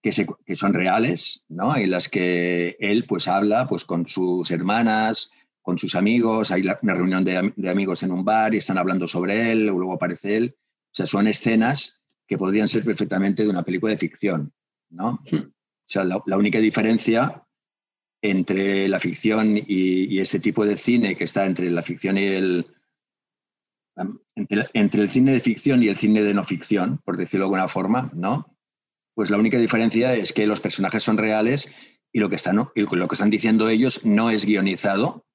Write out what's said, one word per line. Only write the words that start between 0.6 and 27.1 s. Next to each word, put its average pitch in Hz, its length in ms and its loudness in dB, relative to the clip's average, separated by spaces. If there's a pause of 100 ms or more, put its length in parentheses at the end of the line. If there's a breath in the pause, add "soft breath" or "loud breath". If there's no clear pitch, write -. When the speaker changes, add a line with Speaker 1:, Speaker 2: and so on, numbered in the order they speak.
Speaker 1:
reales, 110 720 0
¿no? 101 300 -2
En 98 140 0
las 90 180 -2
que 87 720 0
él, 104 280 0
pues, 92 200 -2
habla, 104 400 2
pues, 92 180 -6
con 85 220 -4
sus 90 440 -2
hermanas, 110 800 0 (300 soft breath)
con 90 160 -4
sus - 180 -4
amigos, 110 560 2
hay 95 120 0
la, 95 180 -2
una 101 120 0
reunión 92 300 0
de 92 140 0
am-, 95 180 0
de 92 140 -4
amigos 95 340 -2
en 95 80 -2
un 92 140 -4
bar 110 280 2
y 107 40 0
están 95 200 -2
hablando 90 300 0
sobre 101 440 -2
él, 110 160 2
luego 92 260 -2
aparece 90 440 -4
él. 120 180 -2 (360)
O - 60 -20
sea, 92 80 -2
son 101 220 0
escenas 113 760 0 (260)
que 98 100 -4
podrían 101 300 0
ser 113 160 0
perfectamente 98 600 -2
de 107 60 2
una 90 140 -2
película 92 280 -2
de 98 60 -2
ficción, 82 560 -4 (360)
¿no? 95 300 -6 (120)
Speaker 2:
Hmm. - 60 -2
Speaker 1:
O - 520 -12
sea, 95 140 -2
la, 92 220 -2
la 95 120 0
única 104 220 2
diferencia 113 840 2 (800)
entre 98 680 0
la 95 120 0
ficción 107 580 0
y, 104 60 -2 (520)
y 95 40 2
ese 92 200 -2
tipo 107 260 0
de 104 120 2
cine 117 400 2
que 87 80 -2
está 98 200 -2
entre 90 240 -2
la 85 140 0
ficción 95 340 -2
y 98 80 2
el, 95 400 0 (1700)
entre, 107 380 -2
entre 104 280 2
el 101 80 2
cine 131 240 4
de 123 60 4
ficción 123 440 2
y 110 40 4
el 98 100 0
cine 107 240 2
de 104 120 2
no 98 100 0
ficción, 98 600 -2
por 90 140 -4